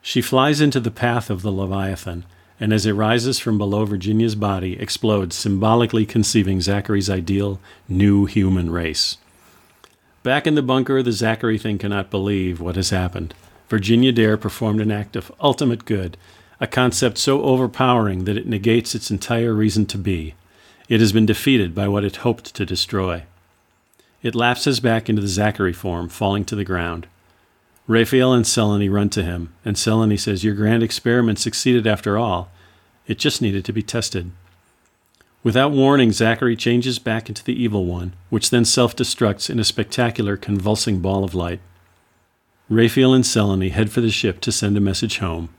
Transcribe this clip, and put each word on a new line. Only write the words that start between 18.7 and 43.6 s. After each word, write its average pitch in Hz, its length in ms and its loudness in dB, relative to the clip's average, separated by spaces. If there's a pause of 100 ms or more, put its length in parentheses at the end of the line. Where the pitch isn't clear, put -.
its - 160 -6
entire 117 420 -2
reason 107 320 2
to 107 120 -8
be. 85 360 -4 (560)
It 110 100 2
has 104 140 4
been 110 120 4
defeated 104 500 0
by 101 120 -2
what 101 160 0
it 101 140 -6
hoped - 380 -4
to 101 100 -4
destroy. 90 580 -4 (1000)
It 117 140 -6
lapses 120 460 0
back 113 260 0
into 107 140 0
the 101 80 -2
Zachary 98 420 0
form, 87 380 -6
falling 101 360 -2
to 110 100 -8
the 101 100 -4
ground. 85 420 -4 (800)
Raphael 127 460 4
and 117 120 4
Selene 104 460 0
run 101 200 2
to 98 120 -2
him, 85 300 -6 (100)
and 101 140 -2
Selene 110 400 2
says, 98 260 -4
"Your 107 120 0
grand 110 280 2
experiment 117 560 0
succeeded 117 480 0
after 104 300 0
all. 95 340 -2 (560)
It 107 100 -4
just - 240 0
needed 98 240 0
to 107 80 -6
be 107 80 -2
tested." 92 500 -6 (1120)
Without 127 300 2
warning, 135 400 4
Zachary 113 460 0
changes 120 420 0
back 113 300 -6
into 104 160 -12
the 123 180 -4
evil 104 220 0
one, 87 280 -6 (160)
which - 200 -2
then 120 160 6
self-destructs 117 840 0
in 131 80 -2
a 107 60 0
spectacular, 113 720 -2
convulsing 101 640 0
ball 95 240 0
of 92 100 -6
light. 87 280 -4 (1080)
Raphael 120 440 6
and 127 120 4
Selene 95 460 0